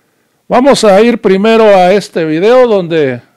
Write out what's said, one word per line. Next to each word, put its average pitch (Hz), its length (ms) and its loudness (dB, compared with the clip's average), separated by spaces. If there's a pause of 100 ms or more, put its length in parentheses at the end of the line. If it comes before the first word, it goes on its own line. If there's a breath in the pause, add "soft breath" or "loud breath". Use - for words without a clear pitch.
(460)
Vamos 254 380 0
a 202 180 4
ir 240 180 -2
primero 220 440 0
a 185 280 2
este 185 320 -4
video 214 440 0
donde 160 540 -4 (140)